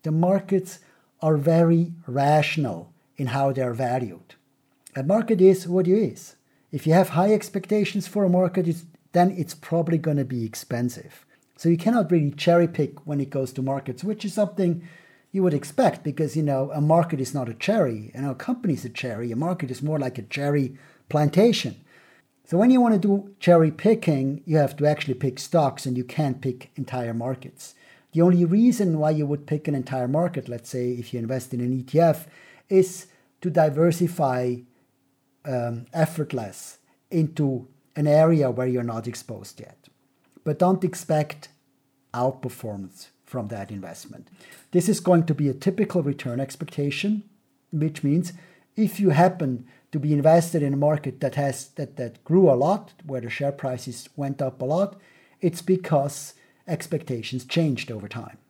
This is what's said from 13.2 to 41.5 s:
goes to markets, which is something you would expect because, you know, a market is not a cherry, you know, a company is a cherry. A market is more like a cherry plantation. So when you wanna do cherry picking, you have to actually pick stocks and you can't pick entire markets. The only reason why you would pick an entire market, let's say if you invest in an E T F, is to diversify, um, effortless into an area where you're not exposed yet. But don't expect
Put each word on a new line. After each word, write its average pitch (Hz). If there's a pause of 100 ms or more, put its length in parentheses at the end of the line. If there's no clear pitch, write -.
goes 135
to 131
markets, 135
which 214
is 202
something 185 (440)
you 190
would 175
expect -
because, 147
you 160
know, 135
a 135
market 160
is 127
not 127
a 113
cherry, 120
you 127
know, 139
a -
company 247
is -
a 120
cherry. 117
A 113
market 151
is 127
more 151
like 127
a 110
cherry 143 (320)
plantation. 151 (680)
So 165
when 240
you 254
wanna 220
do 196
cherry 165
picking, 147
you 156
have 143
to 147
actually 147
pick 127
stocks -
and 127
you 123
can't 135
pick 127
entire 123
markets. 127 (380)
The 160
only 175
reason 202
why 151
you 151
would 143
pick 151
an 147
entire 127
market, 156
let's 117
say 123
if 120
you 123
invest 123
in 120
an 123
E 127
T 143
F, 165 (420)
is 190 (340)
to 180
diversify, 151 (880)
um, 120
effortless 143 (320)
into 147 (300)
an 151
area 151
where 127
you're 123
not 113
exposed 107
yet. - (560)
But 151
don't 185
expect - (640)